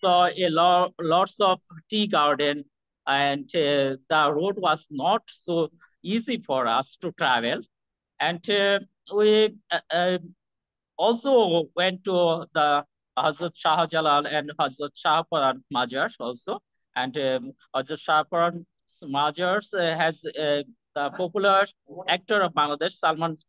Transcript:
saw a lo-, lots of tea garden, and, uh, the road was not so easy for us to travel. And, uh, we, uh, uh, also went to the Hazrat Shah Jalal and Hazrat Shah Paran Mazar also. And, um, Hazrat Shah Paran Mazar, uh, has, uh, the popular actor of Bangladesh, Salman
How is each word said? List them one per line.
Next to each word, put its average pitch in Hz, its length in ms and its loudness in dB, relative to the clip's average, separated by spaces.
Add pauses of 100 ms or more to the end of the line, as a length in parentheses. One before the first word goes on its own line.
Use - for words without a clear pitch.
saw 180 260 4
a 180 240 0
lo-, 180 500 2
lots 170 400 0
of 185 200 2 (300)
tea 208 160 0
garden, 147 580 0 (440)
and, 139 480 0
uh, 143 400 2 (120)
the 151 240 2
road 185 240 -2
was 165 320 -2
not 160 380 -2
so 170 420 -4 (360)
easy 226 420 -4
for 131 220 0
us 113 280 -2
to 175 160 -8
travel. 131 480 0 (600)
And, 170 280 -4
uh, 202 300 2 (340)
we, 214 440 4 (160)
uh, 165 80 -2 (100)
uh, 180 280 0 (800)
also 214 640 2 (100)
went 185 300 -2
to 175 500 0
the 147 300 2 (340)
Hazrat 156 380 -2
Shah 165 300 2
Jalal 151 400 2
and 147 340 -4
Hazrat 143 340 -4
Shah 160 380 0
Paran 135 320 0 (100)
Mazar 127 360 -2 (100)
also. 123 400 -8 (340)
And, 131 240 -6
um, 131 340 -2 (220)
Hazrat 135 240 -6
Shah 156 260 2
Paran 170 400 -2 (380)
Mazar, 156 600 -2 (120)
uh, 165 240 0
has, 165 260 -2
uh, 147 380 -2 (320)
the 143 160 -2
popular 196 540 2 (420)
actor 190 360 0
of 170 100 0
Bangladesh, 147 400 0
Salman 160 420 -2 (140)